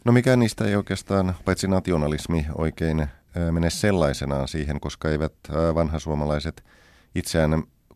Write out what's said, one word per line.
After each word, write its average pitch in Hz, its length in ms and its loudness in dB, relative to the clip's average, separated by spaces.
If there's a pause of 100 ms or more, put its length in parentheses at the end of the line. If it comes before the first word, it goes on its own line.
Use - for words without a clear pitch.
No 120 80 4
mikään 123 260 6
niistä 113 260 2
ei 104 120 0
oikeastaan, 95 580 0 (100)
paitsi 95 240 0
nationalismi, 80 800 0 (120)
oikein, 80 420 -2 (360)
ö, 85 160 0
mene 85 180 0
sellaisenaan 69 800 0
siihen, 73 320 -4
koska 76 300 -6
eivät, 76 240 -2 (160)
ö, 80 240 0
vanhasuomalaiset 76 920 -2 (500)
itseään 80 480 0 (340)